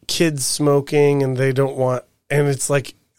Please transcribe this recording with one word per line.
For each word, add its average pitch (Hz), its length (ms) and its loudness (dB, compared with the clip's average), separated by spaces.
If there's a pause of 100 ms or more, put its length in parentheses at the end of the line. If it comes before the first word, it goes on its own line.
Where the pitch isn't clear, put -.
kids 156 400 -2
smoking, 143 760 2
and 131 140 -2
they 135 160 0
don't 135 240 -2
want, 127 280 -2 (260)
and 143 160 2
it's 139 240 -2
like, 143 240 -2 (240)